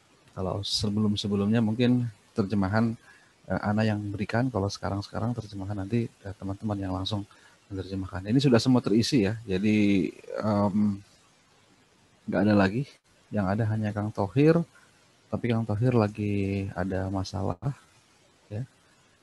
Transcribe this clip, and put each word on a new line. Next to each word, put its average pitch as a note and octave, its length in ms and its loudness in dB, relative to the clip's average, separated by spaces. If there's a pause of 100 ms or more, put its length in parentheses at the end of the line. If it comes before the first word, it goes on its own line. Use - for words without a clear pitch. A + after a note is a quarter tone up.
(340)
Kalau G2+ 320 -4
sebelum-sebelumnya G#2 960 0
mungkin A#2+ 480 2 (240)
terjemahan, G#2+ 600 0 (520)
eh, F#2+ 160 -2
Ana G#2 240 2
yang G#2 240 0
berikan, A2+ 400 -2
kalau G2+ 160 0
sekarang-sekarang G2 680 -4
terjemahan G#2 520 -8
nanti, A#2 240 -2
eh, G2 280 -14
teman-teman G2+ 400 -6
yang F#2+ 160 -4
langsung G2 280 -4 (480)
menerjemahkan. F#2 560 -8
Ini A#2 160 2
sudah B2 160 6
semua B2 240 4
terisi A2 440 2
ya, A2+ 200 -2
jadi, G#2 320 2 (640)
em, G#2 560 2 (1300)
nggak - 200 -2
ada G#2+ 80 6
lagi. G2+ 280 4 (480)
Yang G#2 160 -2
ada G#2 240 0
hanya G#2+ 240 -2
Kang G#2 160 -2
Thohir, C#3+ 480 4 (720)
tapi G#2+ 220 -4
Kang A2+ 160 0
Thohir A2 260 2
lagi G2+ 800 0
ada F#2+ 400 -4
masalah, F#2+ 480 -4 (880)
ya. A2 140 -8 (580)